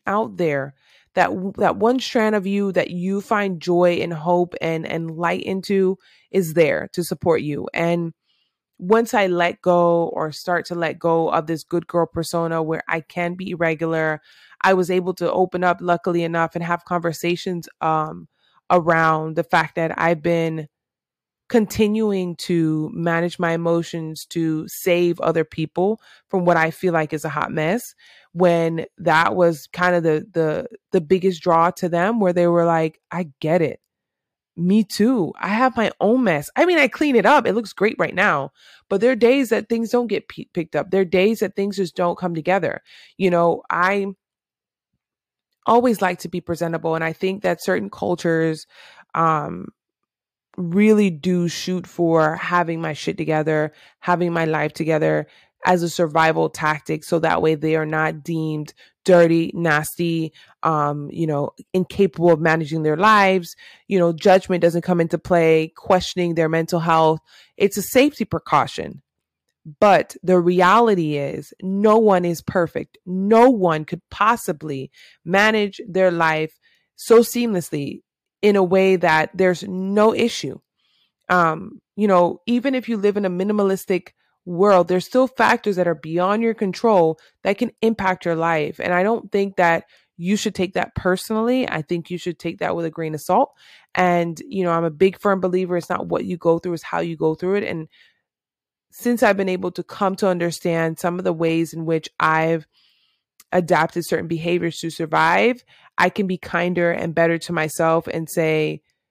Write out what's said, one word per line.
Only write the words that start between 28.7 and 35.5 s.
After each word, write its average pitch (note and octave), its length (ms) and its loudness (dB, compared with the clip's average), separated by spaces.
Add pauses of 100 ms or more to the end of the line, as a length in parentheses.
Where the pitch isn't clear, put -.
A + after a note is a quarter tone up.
that E3 360 2
was E3+ 380 2
kind F3+ 200 2
of E3+ 100 2
the, D#3 280 0
the, D#3 360 -2 (260)
the F#3 80 2
biggest F3 400 0
draw E3+ 300 4
to F3+ 180 -4
them, F#3+ 320 0
where F#3 100 2
they F3 160 2
were E3+ 180 2
like, E3 360 0 (100)
"I E3+ 200 -6 (100)
get E3 200 0
it. D3 200 -4 (720)
Me F#3+ 300 2
too. G#3+ 520 0
I - 120 -6
have A#3+ 260 0